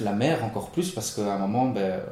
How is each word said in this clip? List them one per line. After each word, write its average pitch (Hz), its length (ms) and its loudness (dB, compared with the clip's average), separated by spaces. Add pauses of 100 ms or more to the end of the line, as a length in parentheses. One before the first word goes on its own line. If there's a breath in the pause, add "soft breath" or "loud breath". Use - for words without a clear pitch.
la 104 120 2
mère 120 320 2
encore 104 260 -4
plus, 180 220 0
parce - 220 -4
qu'à 104 200 0
un 98 40 -2
moment, 107 280 2
ben, 98 340 0 (120)